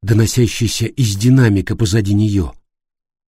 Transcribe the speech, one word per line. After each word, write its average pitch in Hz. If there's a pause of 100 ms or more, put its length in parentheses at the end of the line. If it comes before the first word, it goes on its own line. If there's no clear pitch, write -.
доносящийся 110
из 113
динамика 110
позади 104
неё. 101 (800)